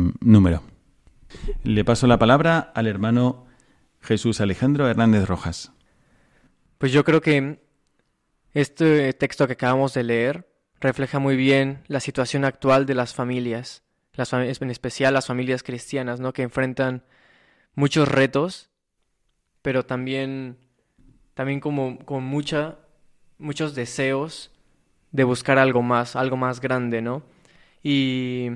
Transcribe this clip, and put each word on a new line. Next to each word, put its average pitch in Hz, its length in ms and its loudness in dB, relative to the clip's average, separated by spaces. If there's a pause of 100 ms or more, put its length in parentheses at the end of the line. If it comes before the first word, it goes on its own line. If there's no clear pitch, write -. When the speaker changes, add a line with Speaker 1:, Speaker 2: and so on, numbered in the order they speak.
(200)
Speaker 1:
número? 92 420 6 (1040)
Le 107 200 2
paso 120 220 2
la 120 140 6
palabra 160 400 4
al - 260 -4
hermano 117 580 0 (560)
Jesús 110 400 -2
Alejandro 131 480 2
Hernández 110 380 4
Rojas. 87 460 -6 (1080)
Speaker 2:
Pues 135 140 0
yo 143 100 6
creo 156 180 2
que 147 380 0 (960)
este 147 600 2
texto - 340 0
que 127 60 -6
acabamos 131 400 0
de 123 100 -2
leer 120 440 -2 (300)
refleja 135 400 -2
muy 135 160 2
bien 135 540 2
la 143 100 -4
situación 139 460 -4
actual 135 420 2
de 139 80 -2
las 123 200 -2
familias, 123 680 -6 (300)
las - 200 -6
fam-, 127 300 -2
en 131 80 -6
especial 131 420 -2
las 131 140 0
familias 127 380 -4
cristianas, 123 560 -8
¿no? 131 120 -6
Que 135 100 -6
enfrentan 127 600 -4 (720)
muchos 143 320 2
retos, 135 640 0 (920)
pero 127 220 -2
también, 131 720 -8 (800)
también 139 260 -4
como, 135 460 -4
con 135 180 -6
mucha, 147 540 -4 (580)
muchos 147 380 -6
deseos 135 760 -6 (640)
de 135 120 2
buscar 123 340 2
algo 131 240 4
más, 120 340 0
algo 131 220 -2
más 127 240 -4
grande, 123 400 -2
¿no? 123 200 -6 (600)
Y 127 720 -2